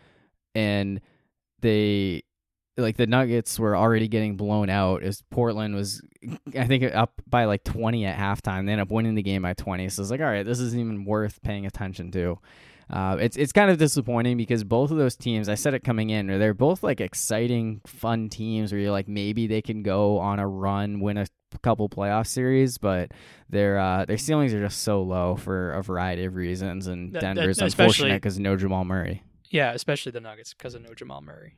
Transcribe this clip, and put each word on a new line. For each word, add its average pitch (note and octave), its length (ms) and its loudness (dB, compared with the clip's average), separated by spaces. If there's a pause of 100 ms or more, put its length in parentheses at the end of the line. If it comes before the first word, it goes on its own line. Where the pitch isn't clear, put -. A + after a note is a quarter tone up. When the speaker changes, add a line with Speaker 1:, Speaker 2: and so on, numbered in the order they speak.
(520)
Speaker 1:
and G2+ 480 0 (600)
they, G#2 640 2 (520)
like, A2+ 200 0
the A#2+ 100 4
Nuggets A#2+ 500 2
were G#2+ 200 2
already A2 320 4
getting G#2+ 280 0
blown G#2 320 0
out F#2+ 360 2
as F#2+ 260 -6
Portland G#2+ 460 0
was, G2 260 -6 (540)
I B2+ 100 0
think, B2+ 160 4 (100)
up A2+ 360 -2
by, A#2+ 160 4
like, G2+ 180 2
twenty A2+ 420 -2
at F#2 140 -4
halftime. G2 480 -2
They G2+ 60 0
end G#2 80 0
up F#2+ 100 -2
winning A2 240 0
the G#2+ 80 0
game G2 200 0
by F2+ 120 -2
twenty. F#2 360 -4
So G2+ 120 -6
it's G2 80 -4
like, C3+ 100 -2
all D#3+ 60 0
right, G#2 180 0
this B2 140 -2
isn't A#2+ 220 -2
even G#2+ 240 -4
worth G#2+ 380 -2
paying G2+ 240 -4
attention F#2 460 -8
to. F2 280 -2 (500)
Uh, F#2+ 300 0
it's, A3+ 160 0
it's C#3 160 0
kind G3+ 180 8
of E3+ 60 6
disappointing B2 640 2
because A2+ 260 0
both B2 260 2
of D#3+ 60 0
those C3+ 180 2
teams, G#2+ 360 -2
I G#2 60 0
said C#3 180 0
it A#2+ 100 -4
coming A2 240 0
in, G#2+ 180 -2 (120)
they're G#2 160 4
both, D3+ 280 2
like, C#3 200 0
exciting, A2+ 840 -2
fun A2+ 460 -4
teams A2 420 -4
where G2+ 80 -2
you're G2+ 120 0
like, G2 160 -2
maybe G#2 380 -2
they G#2+ 140 0
can G#2+ 220 -6
go G2+ 340 4
on G2+ 220 0
a G2 100 -2
run, G2 520 -2
win G2+ 180 -2
a G2 80 -2 (340)
couple G#2+ 300 2
playoff G2+ 360 0
series, C3 520 2
but F#2 340 0 (380)
their, G2+ 280 2
uh, F#2 280 2
their G#2+ 100 0
ceilings C#3 380 2
are G#2 80 0
just G2+ 220 -4
so G2+ 180 2
low F#2 340 0
for F#2 380 -4
a F#2+ 80 -4
variety F#2 420 -4
of F#2 100 -6
reasons, F#2 520 -4
and F2+ 260 -8
Speaker 2:
That, - 80 -6
that, F#2+ 140 -2
Speaker 1:
Denver's F#2+ 260 0
Speaker 2:
especially F#3+ 240 4 (280)
Speaker 1:
unfortunate G2 100 -2
'cause G2 160 -2
no G2 180 2
Jamal F#2 300 0
Murray. F#2+ 360 -4 (280)
Speaker 2:
Yeah, C3+ 220 2
especially C3+ 400 -4
the A#2 100 -10
Nuggets A2 320 -18
'cause B2 200 -14
of A#2 60 -16
no A#2 140 -20
Jamal C#3 260 -14
Murray. - 380 -20